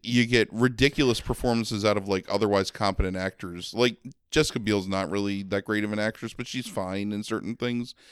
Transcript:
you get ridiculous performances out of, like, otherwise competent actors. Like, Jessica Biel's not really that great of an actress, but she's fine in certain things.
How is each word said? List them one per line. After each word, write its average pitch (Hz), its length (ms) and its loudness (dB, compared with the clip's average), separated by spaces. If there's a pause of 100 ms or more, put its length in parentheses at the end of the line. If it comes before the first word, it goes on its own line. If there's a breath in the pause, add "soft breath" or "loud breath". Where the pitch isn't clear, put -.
you 120 220 4
get 117 280 4
ridiculous 123 680 2
performances 113 640 0
out 104 120 4
of, 98 100 -4
like, 95 220 -2
otherwise 101 420 2
competent 95 460 -2
actors. 92 580 -8
Like, 120 220 4 (340)
Jessica 147 300 2
Biel's 101 260 2
not 95 240 -2
really 101 320 -2
that 98 220 -2
great 104 180 0
of 104 100 -2
an 104 60 -2
actress, 107 340 -4
but 123 140 -10
she's 127 220 -8
fine 98 440 -4
in 104 120 -4
certain 110 320 -4
things. 120 380 -4 (180 soft breath)